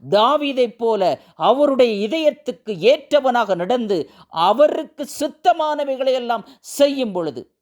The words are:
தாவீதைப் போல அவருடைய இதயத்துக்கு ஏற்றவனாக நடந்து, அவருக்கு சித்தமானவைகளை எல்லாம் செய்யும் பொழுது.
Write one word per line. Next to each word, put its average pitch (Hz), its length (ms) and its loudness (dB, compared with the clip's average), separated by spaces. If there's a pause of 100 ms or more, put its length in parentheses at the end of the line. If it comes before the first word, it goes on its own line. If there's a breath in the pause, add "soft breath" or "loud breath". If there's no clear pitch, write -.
(100)
தாவீதைப் 247 640 2
போல 202 440 0 (140 soft breath)
அவருடைய 240 720 2
இதயத்துக்கு 294 640 -4
ஏற்றவனாக 240 840 0
நடந்து, 196 560 -2 (180 soft breath)
அவருக்கு 254 800 0 (140)
சித்தமானவைகளை 294 920 -2
எல்லாம் 240 360 -4 (120)
செய்யும் 277 520 0
பொழுது. 156 500 -8